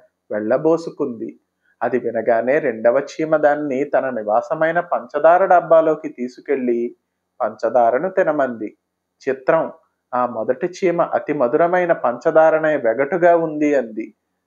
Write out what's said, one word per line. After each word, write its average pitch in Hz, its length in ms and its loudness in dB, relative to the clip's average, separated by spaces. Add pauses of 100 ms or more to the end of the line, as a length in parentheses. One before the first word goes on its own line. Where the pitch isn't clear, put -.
(320)
వెళ్ళబోసుకుంది. 131 1080 -2 (420)
అది 120 180 -2
వినగానే 120 600 0
రెండవ 120 400 0
చీమ 156 380 -2
దాన్ని 147 460 0
తన 135 260 -2
నివాసమైన 123 720 -2
పంచదార 160 640 2
డబ్బాలోకి 160 640 4
తీసుకెళ్ళి 120 840 -4 (460)
పంచదారను 120 680 0
తినమంది. 139 680 -2 (520)
చిత్రం, - 420 0 (420)
ఆ 123 120 0
మొదటి 120 420 -4
చీమ 175 340 -2
అతి 143 320 -2
మధురమైన 170 580 2
పంచదారనే 156 840 2
వెగటుగా 143 600 2
ఉంది 151 400 0
అంది. 110 380 -6 (320)